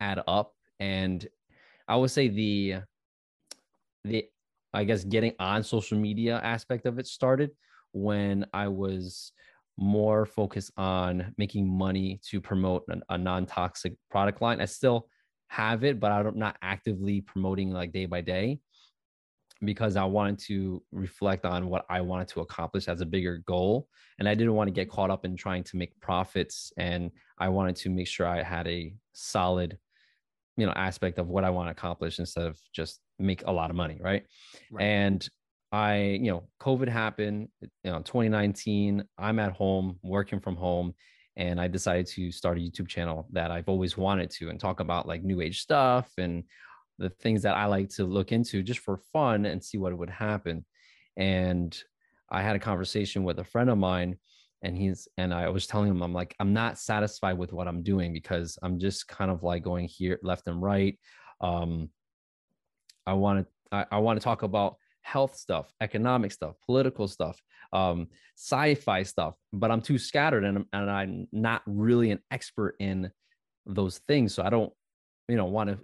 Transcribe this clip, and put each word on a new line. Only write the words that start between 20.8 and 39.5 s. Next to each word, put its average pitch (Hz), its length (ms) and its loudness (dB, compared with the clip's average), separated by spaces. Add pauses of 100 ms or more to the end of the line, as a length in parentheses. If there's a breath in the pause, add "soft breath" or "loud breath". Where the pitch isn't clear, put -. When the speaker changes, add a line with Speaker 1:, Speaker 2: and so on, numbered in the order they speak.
Speaker 1:
reflect 95 520 -2
on 90 240 0
what 90 200 -2
I 92 140 0
wanted 90 260 -4
to - 120 -6
accomplish 82 480 -4
as 85 120 -2
a 87 60 -2
bigger 87 320 -2
goal. 92 500 2 (300 soft breath)
And 101 100 2
I 107 60 4
didn't 113 200 4
wanna 104 160 4
get 92 200 -2
caught 98 200 0
up 95 140 -2
in 92 100 -4
trying 90 300 -4
to - 120 -10
make 90 240 -6
profits. - 760 -2
And 87 340 -2 (280 soft breath)
I 90 100 0
wanted 92 280 2
to - 140 -4
make 92 160 -2
sure - 200 -2
I 87 160 0
had 85 260 -4
a 85 260 -6 (200)
solid, 90 640 0 (800)
you 110 100 2
know, 92 100 2
aspect 92 420 -2
of 87 100 -2
what 95 160 2
I 92 60 4
wanna 90 200 -2
accomplish 85 480 -6
instead 85 280 -4
of 80 140 -8 (140)
just - 260 -6 (180)
make 95 280 0
a 98 60 0
lot 82 180 0
of 85 60 -4
money, 82 240 -2
right? 92 260 0 (440 loud breath)
Speaker 2:
Right. 107 140 -2
Speaker 1:
And 101 440 4 (420)
I, 101 520 2
you 117 80 2
know, 90 180 -4 (140)
covid 131 260 2
happened, 107 600 -2 (120)
you - 80 -16 (160)
know, 87 180 -2
twenty 113 280 2
nineteen, 101 760 2 (140)
I'm 107 200 0
at 104 140 0